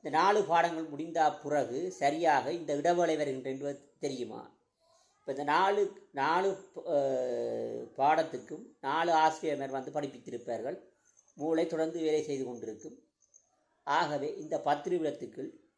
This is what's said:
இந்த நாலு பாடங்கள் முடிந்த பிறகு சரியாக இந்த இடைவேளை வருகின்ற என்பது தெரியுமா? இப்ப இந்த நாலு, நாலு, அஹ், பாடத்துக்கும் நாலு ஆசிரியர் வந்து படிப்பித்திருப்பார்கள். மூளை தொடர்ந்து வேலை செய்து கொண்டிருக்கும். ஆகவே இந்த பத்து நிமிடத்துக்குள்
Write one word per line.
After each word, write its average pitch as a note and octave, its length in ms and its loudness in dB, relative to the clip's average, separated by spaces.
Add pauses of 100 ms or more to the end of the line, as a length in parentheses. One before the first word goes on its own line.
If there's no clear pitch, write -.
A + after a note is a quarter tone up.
இந்த D3+ 60 -6
நாலு F#3+ 340 4
பாடங்கள் D#3+ 440 2
முடிந்த D#3 440 0
பிறகு C#3+ 600 -2
சரியாக D3 600 2
இந்த D#3 220 -4
இடைவேளை E3 420 4
வருகின்ற C3+ 340 -2
என்பது C#3 300 -6 (180)
தெரியுமா? A#2+ 440 -6 (680)
இப்ப - 200 -12
இந்த C#3 120 -4
நாலு, F#3+ 680 2
நாலு, E3 380 2 (360)
அஹ், B2 960 0 (140)
பாடத்துக்கும் D3+ 680 0 (160)
நாலு E3 320 0
ஆசிரியர் D#3 580 2
வந்து C3+ 200 -6
படிப்பித்திருப்பார்கள். C3+ 880 -6 (560)
மூளை D#3+ 320 0
தொடர்ந்து E3 340 -2
வேலை D#3 220 2
செய்து C#3 220 -4
கொண்டிருக்கும். A2 580 -10 (840)
ஆகவே D3 520 0
இந்த D3+ 240 -4
பத்து D3 300 0
நிமிடத்துக்குள் D3+ 600 -4 (260)